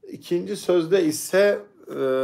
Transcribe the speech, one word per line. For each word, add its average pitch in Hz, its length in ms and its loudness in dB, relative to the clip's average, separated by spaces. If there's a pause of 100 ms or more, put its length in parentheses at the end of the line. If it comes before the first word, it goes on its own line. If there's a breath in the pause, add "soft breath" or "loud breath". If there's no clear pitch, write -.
(100)
İkinci 185 460 -6
sözde 180 480 2
ise, 196 580 2 (280)
e, - 60 -8 (280)